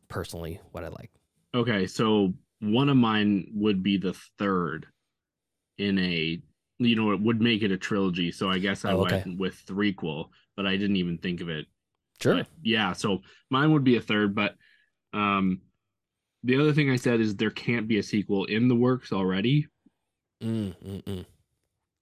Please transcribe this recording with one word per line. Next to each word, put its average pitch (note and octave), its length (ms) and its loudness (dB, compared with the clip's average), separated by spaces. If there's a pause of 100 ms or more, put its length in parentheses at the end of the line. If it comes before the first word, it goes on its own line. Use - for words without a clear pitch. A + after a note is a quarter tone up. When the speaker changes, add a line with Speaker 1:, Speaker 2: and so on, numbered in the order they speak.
Speaker 1:
personally E2+ 500 -10 (140)
what E2+ 120 -10
I E2 40 -10
like. - 220 -16 (440)
Speaker 2:
Okay, A2+ 320 0
so G#2+ 460 2 (280)
one A#2 280 2
of C#3 80 4
mine G#2 580 2
would G#2 280 0
be G2 160 2
the F2+ 160 -2 (240)
third F2 480 -2 (920)
in G2 200 0
a, E2+ 420 -2 (380)
you A#2 180 2
know, G#2+ 160 2
it F#2+ 80 0
would A2+ 200 2
make A2+ 220 2
it G2+ 80 0
a F#2 60 0
trilogy. F#2 560 -2
So G2 180 -4
I F#2 80 0
guess G2 260 -4
I G#2 80 -2
Speaker 1:
Oh, F#2+ 120 2
okay. F#2 220 0
Speaker 2:
went F2+ 120 -10
with F#2 280 -6
threequel, F#2 640 -4 (260)
but G2+ 100 -4
I F#2+ 100 0
didn't G2+ 200 0
even F2 220 -2
think F2 240 -6
of E2+ 60 -10
it. D2+ 180 -8 (540)
Speaker 1:
Sure. - 160 2
Speaker 2:
But D#2+ 100 -4 (160)
yeah, A2 300 0
so F#2+ 280 -2 (300)
mine D3 220 4
would C#3+ 120 4
be B2 120 6
a G#2+ 40 2
third, G#2 340 0
but, G#2 220 -2 (560)
um, G2 480 0 (840)
the B2+ 140 2
other D3+ 140 4
thing C#3+ 180 2
I B2+ 60 2
said A#2+ 240 2
is G#2+ 160 0
there G#2+ 140 0
can't A#2+ 380 -4
be A2 100 2
a G2 40 0
sequel G2 440 0
in A2+ 220 2
the B2 60 4
works B2+ 380 0
already. G2 560 0 (760)
Speaker 1:
Mm, G#2+ 320 -4 (100)
mm, G2 200 -10
mm. F#2+ 220 -10 (760)